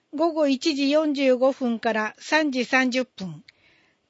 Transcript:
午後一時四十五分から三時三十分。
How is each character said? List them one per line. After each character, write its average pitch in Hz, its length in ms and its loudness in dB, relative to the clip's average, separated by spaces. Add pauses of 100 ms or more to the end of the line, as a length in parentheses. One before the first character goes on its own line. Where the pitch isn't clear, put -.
(160)
午 330 160 0
後 302 160 2
一 277 280 0
時 277 140 0
四 302 240 2
十 262 220 2
五 254 160 2
分 240 260 -4
か 226 140 -2
ら 214 280 -4
三 311 340 0
時 247 100 -2
三 262 260 2
十 254 140 -2
分。 175 400 -12 (680)